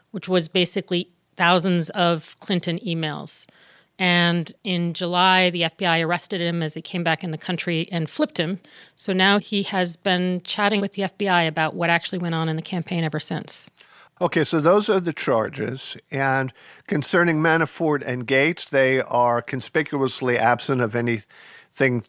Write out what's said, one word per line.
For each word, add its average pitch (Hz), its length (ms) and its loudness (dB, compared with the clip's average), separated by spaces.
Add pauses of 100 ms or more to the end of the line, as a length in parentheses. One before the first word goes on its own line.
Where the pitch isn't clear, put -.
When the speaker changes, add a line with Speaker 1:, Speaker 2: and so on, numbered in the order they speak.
(120)
Speaker 1:
which 190 160 -10
was 180 220 2
basically 180 600 -2 (280)
thousands 175 540 4
of 170 500 -2
Clinton 175 380 -2
emails. 156 680 -6 (500)
And 175 540 2 (140)
in 175 280 -2
July, 180 560 4
the 170 140 -2
F 160 140 -4
B 196 80 -4
I 170 160 2
arrested 170 400 -2
him 170 200 -2
as 156 120 -2
he 160 80 -8
came 175 200 -6
back 165 220 0
in 170 80 -6
the 156 60 -6
country 170 560 -4
and 160 160 -2
flipped - 280 -2
him. 175 220 -2 (380)
So - 160 -4
now 196 260 4
he 196 240 -4
has 180 320 -2
been 180 480 0
chatting 208 380 0
with 196 120 -4
the 202 100 -4
F - 140 -6
B 196 120 -2
I 175 140 4
about 160 320 -2
what 170 140 0
actually 170 300 0
went 170 160 -2
on 160 140 0
in 156 80 -2
the 160 40 -6
campaign 170 440 -4
ever 151 160 -4
since. - 500 -6 (480)
Speaker 2:
Okay, 170 240 2
so 160 160 0
those 196 300 4
are 190 100 4
the 170 140 -2
charges. 120 800 -2 (160)
And 135 400 0 (360)
concerning 165 500 2
Manafort 160 680 0
and 127 220 -6
Gates, 139 400 2
they 131 320 4
are 120 420 2
conspicuously 131 960 -2
absent 120 440 2
of 110 120 0
anything 120 1160 -2